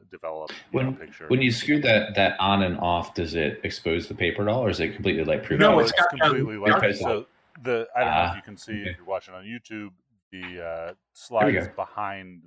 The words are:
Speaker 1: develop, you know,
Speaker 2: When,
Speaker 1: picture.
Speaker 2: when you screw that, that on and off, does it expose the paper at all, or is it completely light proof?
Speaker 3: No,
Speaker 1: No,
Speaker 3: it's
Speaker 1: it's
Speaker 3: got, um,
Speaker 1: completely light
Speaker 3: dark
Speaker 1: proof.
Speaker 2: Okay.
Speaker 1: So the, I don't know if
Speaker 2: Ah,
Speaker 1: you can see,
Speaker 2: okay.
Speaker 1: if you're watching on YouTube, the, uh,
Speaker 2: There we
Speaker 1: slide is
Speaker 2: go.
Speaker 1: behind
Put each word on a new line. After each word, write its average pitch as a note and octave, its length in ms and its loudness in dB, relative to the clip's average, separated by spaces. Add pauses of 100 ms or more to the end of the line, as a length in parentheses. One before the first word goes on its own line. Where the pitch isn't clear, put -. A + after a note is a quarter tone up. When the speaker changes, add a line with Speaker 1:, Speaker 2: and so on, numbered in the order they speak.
(100)
Speaker 1:
develop, D#2 400 -10
you - 300 -4
know, C3 100 0
Speaker 2:
When, C3 60 -6
Speaker 1:
picture. - 320 -14
Speaker 2:
when C#3 140 2
you B2+ 100 4
screw D3 300 0
that, G#2+ 340 4
that G2 240 2
on G2 220 4
and F2+ 160 0
off, F2 360 0
does D#2+ 220 -4
it D2 280 -2
expose E2+ 440 -2
the - 60 -10
paper F2+ 280 0
at G#2 60 0
all, A#2+ 160 2
or G#2 60 2
is F2 100 -2
it D#2+ 140 -2
completely D#2+ 300 0
light D2+ 200 0
proof? - 160 0
Speaker 3:
No, G#3 120 8
Speaker 1:
No, E3 80 6
Speaker 3:
it's - 120 4
Speaker 1:
it's - 80 2
Speaker 3:
got, F3 140 4
um, C#3 60 -6
Speaker 1:
completely C3+ 360 2
light G#2 140 0
Speaker 3:
dark A2 120 4
Speaker 1:
proof. G2+ 140 2
Speaker 2:
Okay. F#2+ 80 -6
Speaker 1:
So A2+ 220 -2 (360)
the, A#2 340 -2
I B2 80 2
don't D#2 100 0
know E2+ 100 4
if F2 60 0
Speaker 2:
Ah, F2 60 -6
Speaker 1:
you G2+ 60 -14
can G#2 140 -18
see, G#2+ 260 -10
Speaker 2:
okay. G2 80 -6
Speaker 1:
if E2+ 60 -8
you're F2 100 -20
watching F#2 280 -6
on F#2 100 -16
YouTube, G#2+ 460 -12 (400)
the, F#2+ 120 -14
uh, - 100 -12
Speaker 2:
There E2+ 380 -8
we - 40 -14 (200)
Speaker 1:
slide A#2 400 2
is F#2+ 140 -2
Speaker 2:
go. - 60 -18
Speaker 1:
behind F#2+ 720 -8